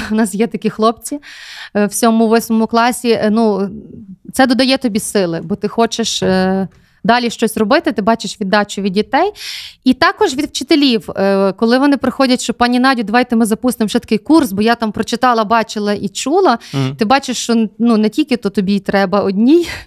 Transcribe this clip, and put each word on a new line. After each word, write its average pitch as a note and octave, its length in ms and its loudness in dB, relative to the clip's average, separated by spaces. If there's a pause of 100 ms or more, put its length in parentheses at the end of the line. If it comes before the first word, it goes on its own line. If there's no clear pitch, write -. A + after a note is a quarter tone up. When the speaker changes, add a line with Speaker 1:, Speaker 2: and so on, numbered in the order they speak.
Speaker 1:
<laughs> G#3 60 -8
У G#3+ 40 -2
нас A3 200 0
є A3 120 0
такі G#3+ 240 -4
хлопці, A3+ 480 -2 (580)
е, G#3 100 2
в G3 60 -4
сьомому, A3+ 360 2
восьмому A3+ 380 2
класі. A#3 440 0
Е, G#3+ 220 2
ну, G#3 380 0 (640)
це C4 140 2
додає C4 320 2
тобі G#3+ 220 -2
сили, E3+ 440 -2
бо F#3+ 120 -4
ти G#3 120 -4
хочеш, A3+ 540 -2
е, F#3 460 0 (380)
далі A#3+ 240 2
щось - 260 -2
робити, B3 360 2
ти G#3 100 -4
бачиш A3+ 380 -2
віддачу G3+ 420 -2
від G3 100 -2
дітей. C4+ 400 0 (520)
І B3+ 100 4
також F4+ 400 0
від D4 100 -4
вчителів, C#4 720 0
е, G3 360 0
коли A#3 260 0
вони C#4+ 180 2
приходять, B3+ 440 0
що: - 140 -4
"Пані B3 260 0
Надю, B3+ 220 2
давайте A#3 340 0
ми A3+ 100 4
запустимо A3 420 -2
ще A#3+ 100 0
такий A3 200 -2
курс, D4 340 2
бо G3 100 -2
я A3+ 120 2
там A3 180 -6
прочитала, A3+ 520 0
бачила G#3 480 -2
і G3+ 160 -4
чула". D4+ 500 0 (160)
Speaker 2:
Мгм. C3+ 220 -2
Speaker 1:
Ти A3+ 80 0
бачиш, C4 320 0
що, A3+ 320 0 (100)
ну, A#3 180 2
не G#3+ 120 2
тільки B3 280 -2
то G3+ 140 -4
тобі G3+ 240 0
й G3 60 0
треба G3 400 0
одній, A#3+ 460 2 (200)